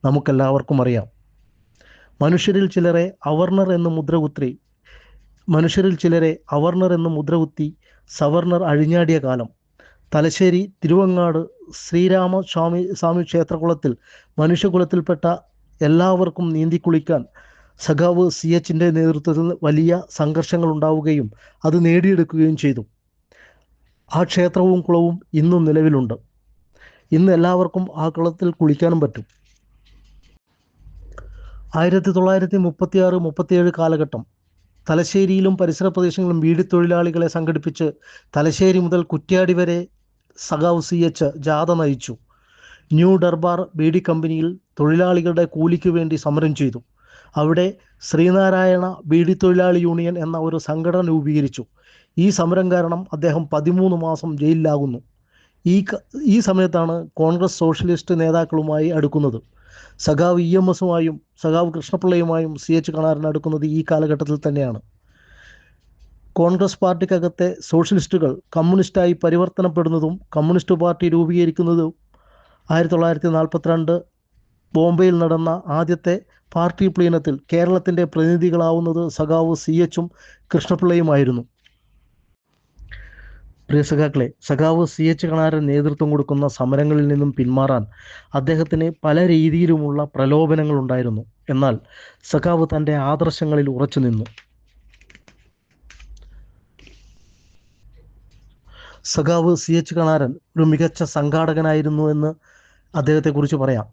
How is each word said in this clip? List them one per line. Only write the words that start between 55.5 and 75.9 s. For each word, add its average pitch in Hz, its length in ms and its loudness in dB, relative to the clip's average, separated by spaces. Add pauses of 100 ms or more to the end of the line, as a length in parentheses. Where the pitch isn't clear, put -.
ഈ 180 160 2
ക-, 196 200 -8 (240)
ഈ 214 160 4
സമയത്താണ് 175 560 0 (160)
കോൺഗ്രസ് 170 460 0
സോഷ്യലിസ്റ്റ് 170 580 -2
നേതാക്കളുമായി 160 760 0
അടുക്കുന്നത്. 147 480 -2 (600)
സഖാവ് 175 400 0
ഇ 170 160 0
എം 185 120 4
എസുമായും 170 480 -2 (220)
സഖാവ് 165 320 0
കൃഷ്ണപിള്ളയുമായും 165 840 -2
സി 156 160 -4
എച്ച് 160 200 0
കണാരൻ 156 340 -2
അടുക്കുന്നത് 156 420 -4
ഈ 156 140 -2
കാലഘട്ടത്തിൽ 151 560 -2
തന്നെയാണ്. 139 420 -4 (1600)
കോൺഗ്രസ് 180 440 0
പാർട്ടിക്കകത്തെ 180 680 -2 (140)
സോഷ്യലിസ്റ്റുകൾ 165 680 0 (180)
കമ്മ്യൂണിസ്റ്റായി 175 640 2
പരിവർത്തനപ്പെടുന്നതും 170 1000 0 (160)
കമ്മ്യൂണിസ്റ്റ് 170 460 0
പാർട്ടി 170 320 0
രൂപീകരിക്കുന്നതും 170 840 0 (760)
ആയിരത്തി 165 260 2
തൊള്ളായിരത്തി 165 380 0
നാൽപത്തിരണ്ട് 165 640 0 (800)
ബോംബെയിൽ 175 440 4
നടന്ന 165 320 0 (200)
ആദ്യത്തെ 170 440 -2 (380)